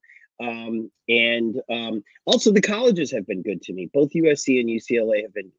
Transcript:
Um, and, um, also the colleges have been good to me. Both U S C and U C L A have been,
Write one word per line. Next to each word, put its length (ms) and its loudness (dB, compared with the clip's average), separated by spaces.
Um, 520 -6
and, 600 2
um, 340 -6
also 260 4
the 100 4
colleges 500 0
have 140 -6
been 160 -6
good 220 -6
to 100 -10
me. 200 -10
Both 220 2
U 140 4
S 140 2
C 160 2
and 100 0
U 100 -2
C 180 -2
L 160 2
A 100 0
have 100 -14
been, 260 -10